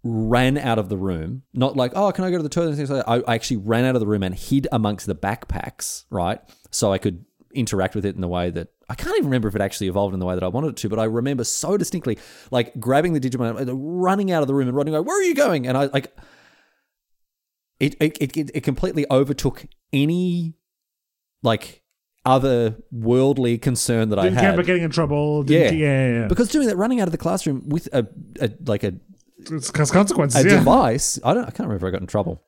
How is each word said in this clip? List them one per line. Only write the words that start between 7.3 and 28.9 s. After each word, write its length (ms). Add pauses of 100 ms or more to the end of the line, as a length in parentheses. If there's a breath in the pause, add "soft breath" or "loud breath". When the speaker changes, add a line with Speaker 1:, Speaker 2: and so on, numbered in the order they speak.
Speaker 1:
interact 400
with 100
it 100
in 60
the 60
way 240
that, 160 (220)
I 60
can't 220
even 120
remember 180
if 80
it 60
actually 260
evolved 260
in 60
the 60
way 100
that 80
I 60
wanted 200
it 80
to, 120
but 100
I 60
remember 380
so 340
distinctly, 400 (340 loud breath)
like, 280
grabbing 340
the 60
Digimon, 480
uh, 80
running 560
out 120
of 40
the 60
room 140
and 80
running 180
away, 120
"Where 140
are 40
you 120
going?" 320
And 100
I, 80
like, 280 (1700 soft breath)
it, 220
it, 200
it, 160
it, 180
it 80
completely 460
overtook 560 (280)
any, 640 (880)
like, 380 (440)
other 500 (160)
worldly 680
concern 520
that 80
Speaker 2:
Didn't 200
Speaker 1:
I 40
Speaker 2:
care 100
Speaker 1:
had. 40
Speaker 2:
about 100
getting 180
in 80
trouble. 520
Didn't 200
Speaker 1:
Yeah. 60
Speaker 2:
ca-, 60
yeah, 320
yeah, 140
yeah. 60
Speaker 1:
Because 220
doing 180
that, 100
running 220
out 80
of 60
the 40
classroom 520
with 240
a, 140 (340)
a, 100 (140)
like, 180
a 100 (440)